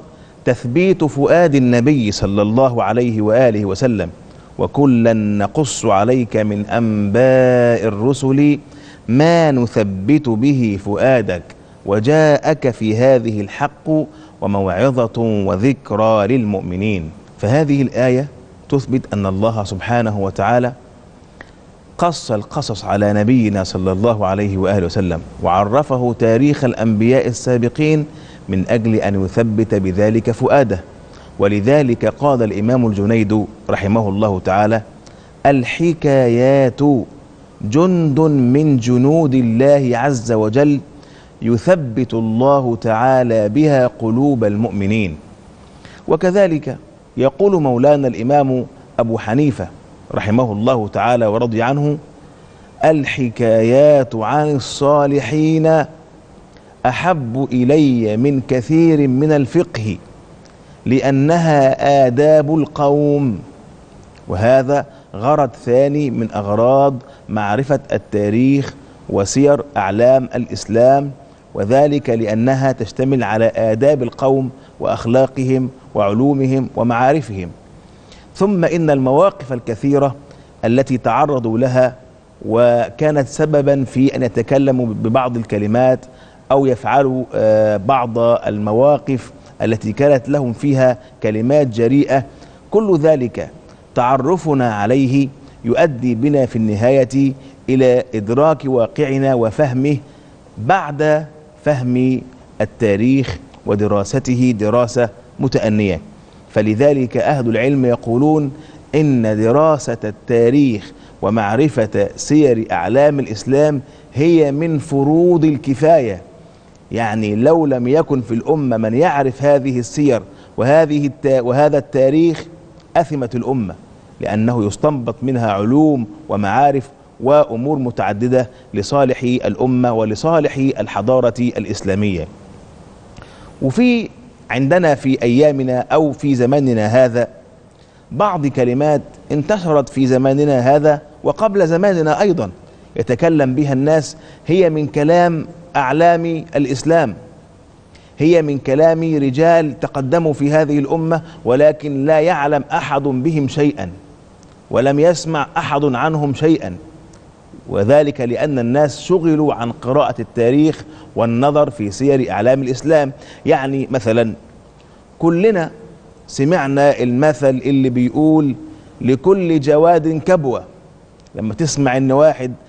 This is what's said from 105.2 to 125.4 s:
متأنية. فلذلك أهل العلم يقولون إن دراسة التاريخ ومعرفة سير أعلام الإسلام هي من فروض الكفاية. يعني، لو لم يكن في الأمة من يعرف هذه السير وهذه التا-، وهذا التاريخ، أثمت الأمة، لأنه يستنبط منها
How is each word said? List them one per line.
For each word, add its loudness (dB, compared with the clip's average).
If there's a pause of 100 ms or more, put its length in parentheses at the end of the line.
متأنية. 0 (500)
فلذلك 0
أهل -2
العلم 0
يقولون 0 (440)
إن 2
دراسة 2
التاريخ 0 (300)
ومعرفة 0
سير 2
أعلام 0
الإسلام -2 (320)
هي 2
من -2
فروض 2
الكفاية. 0 (680)
يعني، -2
لو 2
لم -2
يكن 0
في -8
الأمة -2
من -2
يعرف 0
هذه 2
السير 0 (360)
وهذه 2
التا-، 0
وهذا 2
التاريخ، 0 (520)
أثمت -4
الأمة، -4 (460)
لأنه 0
يستنبط -2
منها -2